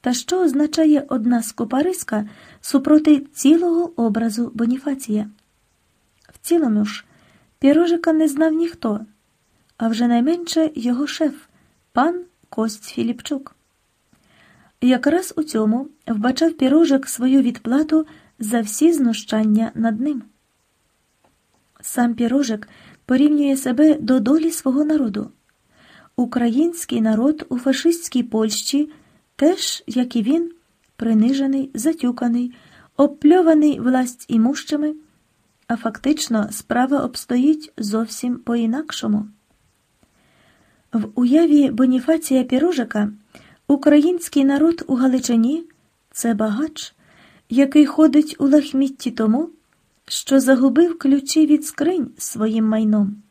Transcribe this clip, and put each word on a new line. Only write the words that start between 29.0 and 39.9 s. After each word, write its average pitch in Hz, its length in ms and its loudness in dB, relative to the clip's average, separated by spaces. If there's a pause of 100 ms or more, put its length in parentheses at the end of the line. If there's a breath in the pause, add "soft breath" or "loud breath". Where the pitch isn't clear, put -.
теж, - 500 0
як 247 280 -4
і 233 60 0
він, 330 300 -2 (440)
принижений, 269 800 0
затюканий, 247 800 -2 (440 loud breath)
обпльований 302 840 4
власть 254 480 -2
імущими, 294 680 -2 (720)
а 233 80 -4
фактично 226 760 -4
справа 262 480 -2
обстоїть 269 800 -2
зовсім 226 580 -4
по-інакшому. 233 920 -4 (1700)